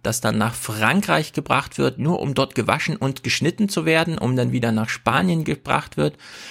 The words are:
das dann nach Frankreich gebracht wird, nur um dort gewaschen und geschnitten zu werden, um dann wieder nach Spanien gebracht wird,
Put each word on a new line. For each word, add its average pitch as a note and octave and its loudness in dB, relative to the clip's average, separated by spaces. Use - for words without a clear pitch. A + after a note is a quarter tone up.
das - -2
dann A2 0
nach A2 0
Frankreich D#3 0
gebracht - -2
wird, C3+ 2
nur D#3+ 0
um C#3 -2
dort C3+ 0
gewaschen C3+ 0
und C3+ -2
geschnitten F3+ 0
zu D#3+ -2
werden, D#3+ 2
um B2+ 0
dann B2 2
wieder A#2+ 0
nach A2 0
Spanien D#3+ 0
gebracht D3 -2
wird, D3 0